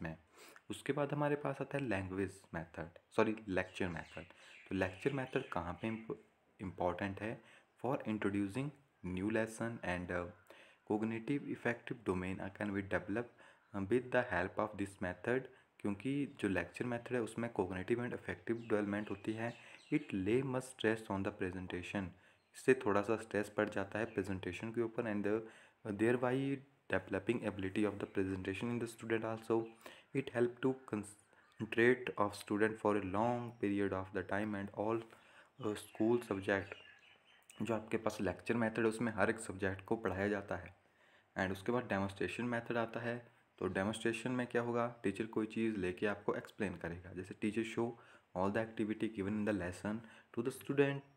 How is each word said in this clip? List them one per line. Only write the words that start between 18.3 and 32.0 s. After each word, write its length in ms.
development 460
होती 240
है। 200
It 220
lay 280
much 200
stress 380
on 160
the 140
presentation, 640
इससे 180
थोड़ा 280
सा 140
स्ट्रेस 340
पड़ 200
जाता 300
है 60
प्रेजेंटेशन 680
के 100
ऊपर। 320
And, 140
uh, 140
thereby 540
developing 500
ability 460
of 100
the 80
presentation 540
in 80
the 160
student 300
also। 360
It 140
help 360
to 60
concentrate 1200